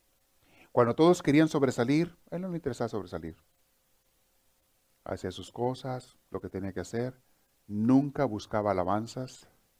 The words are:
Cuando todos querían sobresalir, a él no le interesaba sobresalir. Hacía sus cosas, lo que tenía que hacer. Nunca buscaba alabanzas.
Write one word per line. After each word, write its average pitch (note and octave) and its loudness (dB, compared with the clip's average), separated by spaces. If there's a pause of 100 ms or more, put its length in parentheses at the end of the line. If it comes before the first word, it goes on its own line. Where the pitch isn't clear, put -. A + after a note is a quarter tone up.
(720)
Cuando A#2 4
todos F3 6
querían D3+ 6
sobresalir, C#3 2 (140)
a E3+ -8
él F3 -6
no F#3+ -8
le E3+ -6
interesaba B2+ -6
sobresalir. F2+ -8 (1700)
Hacía F#2+ -8
sus F#2 -16
cosas, B2+ -8 (120)
lo F#2+ -8
que F#2+ -12
tenía F#2+ -8
que F2+ -6
hacer. B2 -6 (480)
Nunca C3 2
buscaba G#2 -2
alabanzas. G#2+ -4 (320)